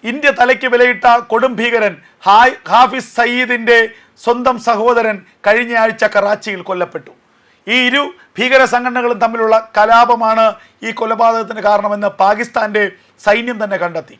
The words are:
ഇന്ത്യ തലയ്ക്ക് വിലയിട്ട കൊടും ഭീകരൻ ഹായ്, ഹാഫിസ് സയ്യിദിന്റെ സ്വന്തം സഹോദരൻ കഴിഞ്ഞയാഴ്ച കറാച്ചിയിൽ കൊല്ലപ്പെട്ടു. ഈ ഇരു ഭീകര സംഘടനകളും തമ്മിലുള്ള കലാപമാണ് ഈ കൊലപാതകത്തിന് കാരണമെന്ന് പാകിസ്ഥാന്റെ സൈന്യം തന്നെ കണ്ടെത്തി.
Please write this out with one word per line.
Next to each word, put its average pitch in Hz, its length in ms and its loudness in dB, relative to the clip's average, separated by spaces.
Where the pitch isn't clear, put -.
ഇന്ത്യ 240 280 0
തലയ്ക്ക് 254 340 0
വിലയിട്ട 247 340 2
കൊടും 226 300 0
ഭീകരൻ 226 340 -2
ഹായ്, 262 300 6
ഹാഫിസ് 247 460 2
സയ്യിദിന്റെ 240 600 0
സ്വന്തം 240 320 -2
സഹോദരൻ 226 500 0
കഴിഞ്ഞയാഴ്ച 226 580 0
കറാച്ചിയിൽ 202 520 -2
കൊല്ലപ്പെട്ടു. 175 440 -8
ഈ 247 60 2
ഇരു 269 140 0
ഭീകര 254 260 2
സംഘടനകളും 247 500 -2
തമ്മിലുള്ള 226 320 0
കലാപമാണ് 226 680 2
ഈ 226 140 -8
കൊലപാതകത്തിന് 226 680 -2
കാരണമെന്ന് 208 440 -2
പാകിസ്ഥാന്റെ 208 600 -2
സൈന്യം 233 380 -2
തന്നെ 196 200 -6
കണ്ടെത്തി. 165 360 -10